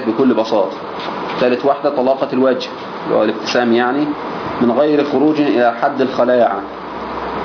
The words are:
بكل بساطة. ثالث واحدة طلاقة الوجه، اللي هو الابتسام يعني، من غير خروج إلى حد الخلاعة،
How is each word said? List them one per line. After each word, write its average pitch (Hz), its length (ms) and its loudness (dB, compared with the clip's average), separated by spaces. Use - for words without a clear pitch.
بكل 117 260 2
بساطة. 107 440 0
ثالث 123 260 2
واحدة 143 240 2
طلاقة 131 440 0
الوجه، 127 360 2
اللي 113 120 0
هو 110 60 4
الابتسام 117 500 0
يعني، 123 320 2
من 120 100 4
غير 147 320 4
خروج 147 380 2
إلى 120 400 4
حد 135 200 0
الخلاعة، 120 580 2